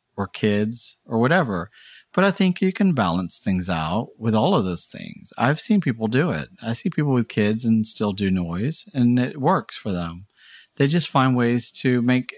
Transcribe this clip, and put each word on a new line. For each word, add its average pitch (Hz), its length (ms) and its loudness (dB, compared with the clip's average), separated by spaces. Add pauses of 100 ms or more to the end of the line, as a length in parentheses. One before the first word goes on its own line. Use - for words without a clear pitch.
(160)
or 98 140 -6
kids 107 760 -2
or 113 160 -2
whatever." 120 500 0 (440)
But 180 100 2
I 196 80 4
think 180 300 2
you 190 100 2
can 190 220 2
balance 92 440 0
things 92 320 -2
out 90 480 -2
with 113 160 0
all 135 220 4
of 123 100 2
those 90 200 -4
things. - 520 -14
I've 135 220 2
seen 208 220 2
people 113 260 -2
do 131 240 2
it. 76 180 -6 (120)
I 113 120 -4
see - 160 -4
people 147 220 0
with 123 160 2
kids 110 380 0
and 113 200 4
still 104 280 -2
do 98 180 0
noise, 92 640 -2
and 123 260 4
it 127 200 -4
works 151 360 0
for - 160 -8
them. 87 340 -6 (520)
They 139 100 2
just 160 220 0
find 131 260 2
ways 120 360 0
to 127 300 0
make 127 360 0